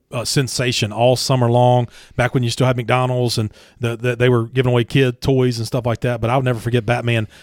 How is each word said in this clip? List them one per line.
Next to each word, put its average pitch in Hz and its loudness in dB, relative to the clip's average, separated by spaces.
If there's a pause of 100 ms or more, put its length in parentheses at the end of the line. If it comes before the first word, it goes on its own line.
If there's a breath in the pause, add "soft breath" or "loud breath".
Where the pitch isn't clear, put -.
(100)
uh, 120 -8
sensation 127 -2
all 120 4
summer 123 0
long, 123 4 (280 loud breath)
back 123 0
when 131 0
you 117 0
still 123 0
had 127 0
McDonald's 123 -2
and 107 -4 (260 soft breath)
the, 117 -4
the, 120 -2
they 123 2
were 120 4
giving 123 0
away 120 2
kid 127 0
toys 127 0
and 113 -4
stuff 123 -4
like 117 -2
that. 120 -4
But 113 0
I'll 135 2
never 123 -2
forget 117 -2
Batman, 117 -2 (140 soft breath)